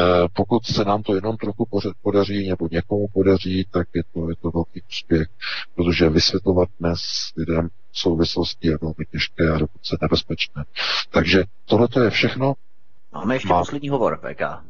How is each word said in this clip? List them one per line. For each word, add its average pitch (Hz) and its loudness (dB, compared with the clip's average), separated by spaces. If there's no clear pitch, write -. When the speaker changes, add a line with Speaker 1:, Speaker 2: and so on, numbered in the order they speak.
Speaker 1:
pokud 113 2
se - 0
nám 104 2
to 104 2
jenom 107 -2
trochu 107 -4
poře-, 98 -2
podaří, 101 2
nebo 87 0
někomu 101 0
podaří, 95 4
tak 87 0
je 85 2
to, 82 -4
je 82 -4
to 82 -4
velký 82 -4
úspěch, - 0
protože 85 4
vysvětlovat 87 4
dnes 85 0
lidem 82 0
souvislosti 85 0
je 78 2
velmi 78 -4
těžké 80 0
a 80 2
dokonce - -2
nebezpečné. - -2
Takže 87 4
tohle 120 4
to 127 0
je 113 6
všechno. 131 2
Speaker 2:
Máme 98 0
ještě 123 -2
Speaker 1:
Má- 87 4
Speaker 2:
poslední 143 -2
hovor, 107 2
V 64 -8
K. - -4